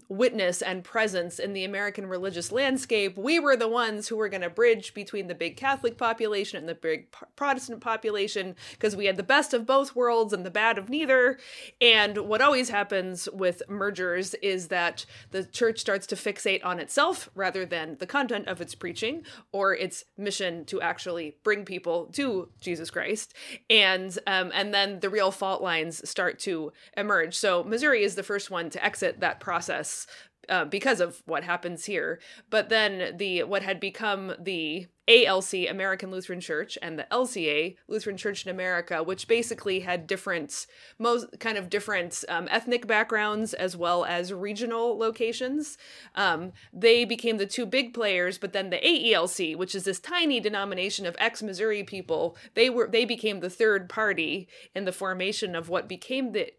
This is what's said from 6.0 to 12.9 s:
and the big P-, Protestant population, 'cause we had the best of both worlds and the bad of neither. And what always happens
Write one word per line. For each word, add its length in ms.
and 100
the 60
big 360
P-, 140
Protestant 460
population, 720
'cause 160
we 120
had 100
the 60
best 300
of 120
both 320
worlds 340
and 140
the 40
bad 280
of 100
neither. 500
And 380
what 220
always 280
happens 640